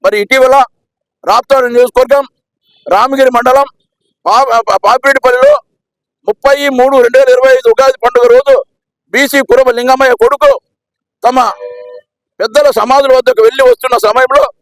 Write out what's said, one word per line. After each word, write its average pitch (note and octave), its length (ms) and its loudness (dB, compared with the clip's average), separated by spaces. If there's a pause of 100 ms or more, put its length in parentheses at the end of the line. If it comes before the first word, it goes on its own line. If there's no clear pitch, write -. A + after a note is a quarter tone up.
మరి G#3 160 -2
ఇటీవల C4 440 0 (600)
రాప్తాడు B3 400 -2
నియోజకవర్గం B3 600 0 (640)
రామగిరి C4 420 0
మండలం B3+ 340 0 (640)
పా-, A#3 420 0
పా-, G3 160 -2
పాపిరెడ్డిపల్లిలో C4 720 0 (720)
ముప్పై C#4 400 -2
మూడు C4+ 280 0
రెండు A#3+ 220 2
వేల C4+ 100 2
ఇరవై B3+ 240 2
ఐదు B3+ 180 0
ఉగాది A4 340 0
పండుగ A#3+ 220 0
రోజు B3+ 380 2 (440)
బీసీ C#4 320 -2
కురబ B3+ 300 0
లింగమయ్య B3+ 420 0
కొడుకు C4+ 480 0 (640)
తమ B3 280 0 (880)
పెద్దల B3 300 0
సమాధుల C4 460 0
వద్దకు A#3+ 260 0
వెళ్లి C4 200 0
వస్తున్న B3 360 0
సమయంలో B3+ 640 0